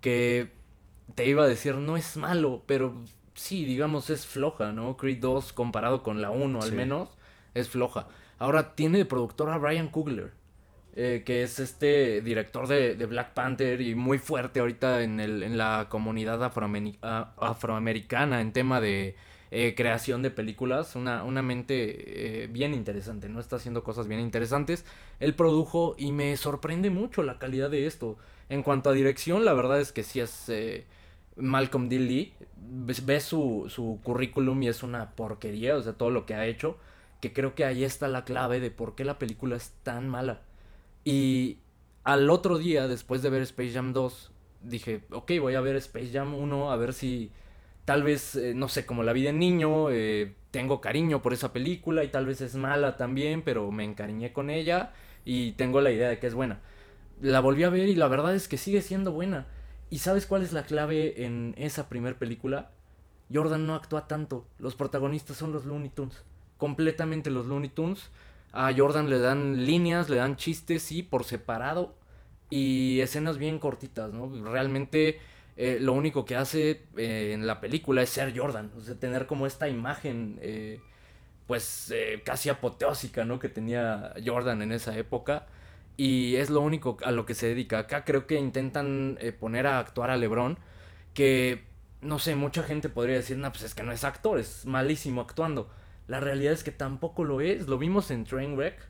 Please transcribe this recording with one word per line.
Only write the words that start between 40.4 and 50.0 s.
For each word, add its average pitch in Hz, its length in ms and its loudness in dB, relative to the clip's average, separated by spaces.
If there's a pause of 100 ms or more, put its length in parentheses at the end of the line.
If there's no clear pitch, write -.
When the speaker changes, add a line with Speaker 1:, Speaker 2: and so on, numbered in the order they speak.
Speaker 1:
Y 131 540 2 (440)
al 139 280 6
otro 175 280 4
día, 156 300 2
después 127 340 -2
de 135 80 2
ver 131 120 2
Space 127 300 -4
Jam 127 200 -2
dos, 127 400 -2 (300)
dije, 117 400 -6 (100)
"Ok, 117 280 -4
voy 131 140 2
a 135 60 2
ver 135 160 2
Space 123 360 -6
Jam 139 220 -2
uno, 143 380 -2
a 120 40 0
ver 120 160 0
si 123 380 -4 (540)
tal 143 180 4
vez, 143 340 0
eh, 123 180 0
no 131 140 -2
sé, 131 180 -4
como 120 160 -2
la 113 100 4
vi 127 100 4
de 143 100 2
niño, 156 580 4
eh, 107 440 0 (160)